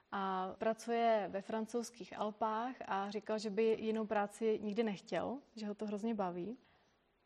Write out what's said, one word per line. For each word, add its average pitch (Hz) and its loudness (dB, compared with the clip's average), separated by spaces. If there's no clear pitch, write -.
a 190 0
pracuje 226 2
ve 190 -4
francouzských 220 -4
Alpách 220 0
a 196 0
říkal, 214 -2
že 214 -2
by 220 4
jinou 220 0
práci 214 2
nikdy 208 0
nechtěl, 190 -2
že 214 -6
ho 208 -4
to 214 -6
hrozně 208 -2
baví. 185 -2